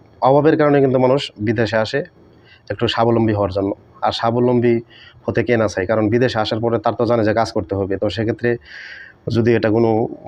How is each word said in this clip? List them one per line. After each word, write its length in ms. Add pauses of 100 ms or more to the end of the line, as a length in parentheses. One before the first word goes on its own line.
(220)
অভাবের 340
কারণে 240
কিন্তু 180
মানুষ 220 (180)
বিদেশে 380
আসে 240 (680)
একটু 180
স্বাবলম্বী 460
হওয়ার 180
জন্য। 180 (320)
আর 100
স্বাবলম্বী 640 (480)
হতে 200
কে 140
না 120
চায়? 180
কারণ 220
বিদেশে 300
আসার 220
পরে 180
তার 160
তো 120
জানে 180
যে 100
কাজ 180
করতে 220
হবে। 240
তো 100
সেক্ষেত্রে 420 (800)
যদি 260
এটা 160
কোনো 200 (380)